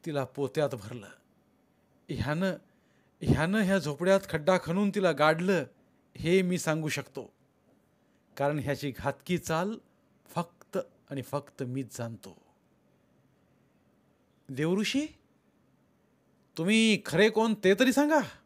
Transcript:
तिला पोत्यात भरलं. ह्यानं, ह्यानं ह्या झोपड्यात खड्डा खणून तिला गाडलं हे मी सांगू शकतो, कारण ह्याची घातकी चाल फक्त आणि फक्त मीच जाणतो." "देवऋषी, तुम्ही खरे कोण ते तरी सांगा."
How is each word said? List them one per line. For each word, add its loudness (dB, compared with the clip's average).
तिला -4
पोत्यात -2
भरलं. -14
ह्यानं, -2
ह्यानं 2
ह्या 2
झोपड्यात 2
खड्डा 2
खणून 0
तिला 2
गाडलं 2
हे 2
मी 0
सांगू -2
शकतो, -8
कारण 0
ह्याची -4
घातकी -4
चाल -4
फक्त -8
आणि -8
फक्त -10
मीच -8
जाणतो." -12
"देवऋषी, -2
तुम्ही 4
खरे 4
कोण 2
ते 6
तरी 4
सांगा." 4